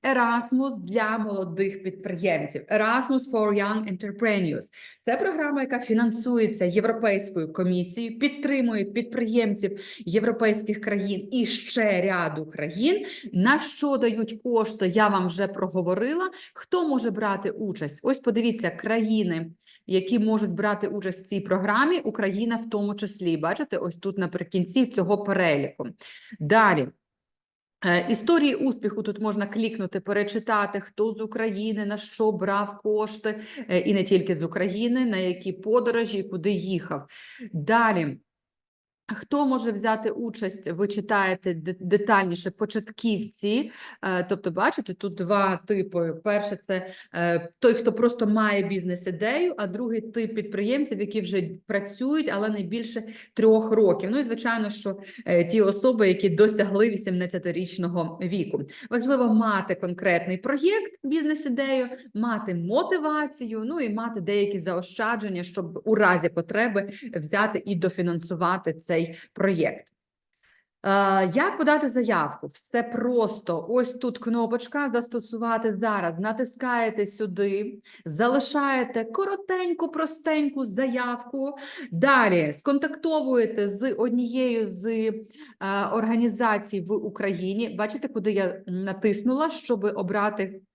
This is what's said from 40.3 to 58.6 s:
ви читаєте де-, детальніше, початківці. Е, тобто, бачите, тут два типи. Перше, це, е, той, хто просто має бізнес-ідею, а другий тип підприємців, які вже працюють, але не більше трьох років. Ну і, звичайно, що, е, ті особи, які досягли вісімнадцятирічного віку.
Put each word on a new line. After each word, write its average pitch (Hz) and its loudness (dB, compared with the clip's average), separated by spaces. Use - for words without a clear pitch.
ви 190 -2
читаєте 196 0
де-, 165 -6
детальніше, 190 2
початківці. 214 -4
Е, 180 0
тобто, 190 -2
бачите, 190 -2
тут 180 -8
два 190 2
типи. 180 0
Перше, 208 0
це, 185 -2
е, 170 0
той, 226 6
хто 233 2
просто 233 2
має 208 2
бізнес-ідею, 185 -2
а 208 -2
другий 220 -4
тип 226 -4
підприємців, 208 -2
які 208 -2
вже 180 -2
працюють, 247 -2
але 208 0
не 208 -2
більше 220 -6
трьох 220 6
років. 202 6
Ну 262 2
і, 294 2
звичайно, 226 -2
що, 202 -6
е, 175 6
ті 214 4
особи, 202 4
які 196 4
досягли 202 4
вісімнадцятирічного 175 -2
віку. 185 -2